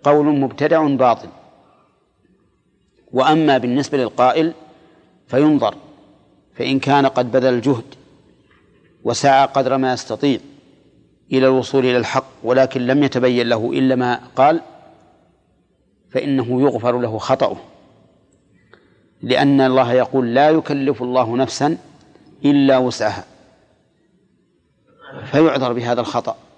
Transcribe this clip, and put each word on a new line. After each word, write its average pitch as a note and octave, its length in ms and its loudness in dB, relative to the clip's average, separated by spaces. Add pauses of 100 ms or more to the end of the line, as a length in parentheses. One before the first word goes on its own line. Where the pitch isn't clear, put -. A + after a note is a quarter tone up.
قول D3 180 4
مبتدع D3+ 600 0
باطل. B2 420 0 (1800)
وأما C#3+ 460 2
بالنسبة C3 400 -2
للقائل B2+ 560 0 (720)
فينظر، C3+ 480 2 (800)
فإن C3+ 240 -2
كان C#3 280 2
قد B2 260 -2
بذل B2+ 220 2
الجهد A#2+ 400 -2 (1080)
وسعى C3+ 420 2
قدر C3 320 -2
ما C3 140 -2
يستطيع A#2+ 460 -4 (920)
إلى C3 140 2
الوصول C3 400 0
إلى B2 100 0
الحق B2+ 280 -2 (200)
ولكن B2+ 420 0
لم C#3+ 160 2
يتبين B2+ 460 0
له A#2+ 240 -2
إلا C3 220 0
ما B2 260 -2 (160)
قال، D3+ 240 2 (1500)
فإنه C3 520 -2
يغفر A#2+ 360 0
له A2 200 -6
خطأه، B2+ 380 -2 (1700)
لأن C3+ 380 2
الله B2+ 320 2
يقول: B2 420 0
"لا D3 160 4
يكلف C#3+ 520 -2
الله B2 340 -2
نفسا C#3+ 420 -4 (680)
إلا C#3 340 4
وسعها"، G#2+ 460 -4 (2000)
فيعذر C3+ 480 0
بهذا A#2+ 280 -4
الخطأ. A#2 360 -6 (220)